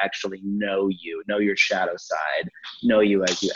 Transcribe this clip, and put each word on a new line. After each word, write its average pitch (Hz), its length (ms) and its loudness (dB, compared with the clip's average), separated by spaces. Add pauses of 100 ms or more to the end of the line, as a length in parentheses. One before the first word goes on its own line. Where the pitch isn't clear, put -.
actually 95 440 -4
know 98 440 0
you, 85 380 -6
know 104 120 0
your 101 180 2
shadow 92 400 0
side, 78 520 -4 (360)
know 113 160 6
you 101 240 4
as 90 180 0
you 95 140 0